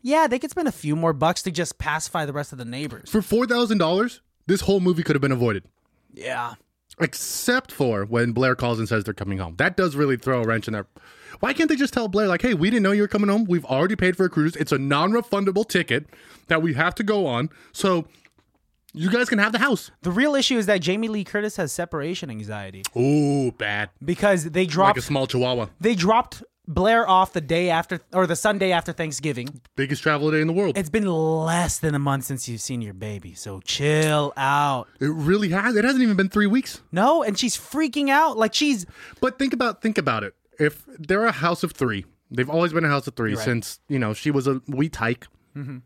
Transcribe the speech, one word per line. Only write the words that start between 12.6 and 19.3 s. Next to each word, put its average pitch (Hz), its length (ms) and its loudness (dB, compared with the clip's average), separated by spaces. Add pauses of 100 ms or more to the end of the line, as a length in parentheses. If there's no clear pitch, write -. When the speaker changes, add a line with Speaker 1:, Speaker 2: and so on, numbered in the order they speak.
Speaker 2:
didn't 233 140 2
know 196 100 4
you 208 80 4
were 208 80 2
coming 208 200 2
home. 214 140 2
We've 175 220 0
already 170 320 0
paid 180 180 2
for 185 100 2
a 175 40 2
cruise. 156 260 2
It's - 160 -2
a 147 80 2
non-refundable 196 880 0
ticket 151 380 0 (420)
that 160 140 2
we 160 140 0
have 165 200 0
to 240 80 -4
go 202 240 0
on. 127 220 -2 (240)
So 180 340 0 (840)
you 165 180 -2
guys 240 180 0
can 226 80 2